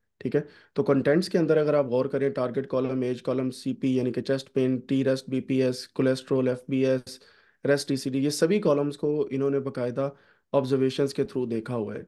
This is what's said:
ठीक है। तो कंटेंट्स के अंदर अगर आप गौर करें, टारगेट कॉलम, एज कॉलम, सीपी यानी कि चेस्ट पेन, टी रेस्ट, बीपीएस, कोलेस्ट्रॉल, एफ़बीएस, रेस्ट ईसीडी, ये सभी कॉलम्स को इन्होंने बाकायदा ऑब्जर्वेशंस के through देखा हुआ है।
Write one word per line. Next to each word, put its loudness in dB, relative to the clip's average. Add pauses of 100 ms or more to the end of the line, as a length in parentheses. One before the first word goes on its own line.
(220)
ठीक -2
है। 0 (280)
तो 0
कंटेंट्स 2
के 0
अंदर 4
अगर 2
आप 2
गौर 0
करें, 0
टारगेट -2
कॉलम, 0
एज -2
कॉलम, -2
सीपी -2
यानी 0
कि -4
चेस्ट -2
पेन, 2
टी 0
रेस्ट, 0
बीपीएस, 0 (100)
कोलेस्ट्रॉल, 0
एफ़बीएस, -2 (460)
रेस्ट 0
ईसीडी, -2
ये 0
सभी 2
कॉलम्स 2
को -2
इन्होंने 0
बाकायदा -4 (420)
ऑब्जर्वेशंस 2
के 0
through -4
देखा -4
हुआ -4
है। -10